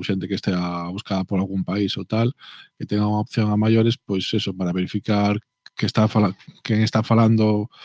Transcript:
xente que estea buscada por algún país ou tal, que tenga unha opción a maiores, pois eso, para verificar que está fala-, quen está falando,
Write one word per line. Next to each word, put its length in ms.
xente 240
que 80
estea 520
buscada 360
por 160
algún 240
país 320
ou 80
tal, 240
que 80
tenga 200
unha 160
opción 280
a 80
maiores, 400
pois 320
eso, 240
para 160
verificar 680
que 80
está 240
fala-, 240
quen 160
está 240
falando, 640